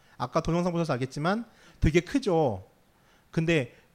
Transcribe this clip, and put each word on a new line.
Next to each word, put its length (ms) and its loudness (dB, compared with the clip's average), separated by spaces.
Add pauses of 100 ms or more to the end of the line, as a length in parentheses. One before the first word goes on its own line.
(180)
아까 220 -2
동영상 320 0
보셔서 220 0
알겠지만 500 -4 (360)
되게 200 4
크죠. 640 0 (680)
근데 440 0 (200)